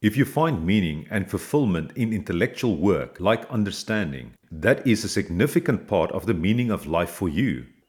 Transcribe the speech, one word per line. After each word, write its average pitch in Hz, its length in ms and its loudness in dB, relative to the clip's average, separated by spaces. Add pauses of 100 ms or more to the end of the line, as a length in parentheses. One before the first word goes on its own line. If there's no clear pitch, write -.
If 107 160 2
you 139 80 4
find 147 400 0
meaning 85 460 0
and 98 180 -2
fulfillment 95 680 0
in 113 200 -2
intellectual 101 640 -2
work 78 440 0
like 107 300 0
understanding, 98 800 -4 (180)
that 98 360 2
is 110 180 4
a 98 60 -6
significant 107 760 0
part 85 260 2
of 92 120 -6
the 104 100 2
meaning 110 360 0
of 82 160 -2
life 82 240 0
for - 180 -2
you. 78 380 -2 (220)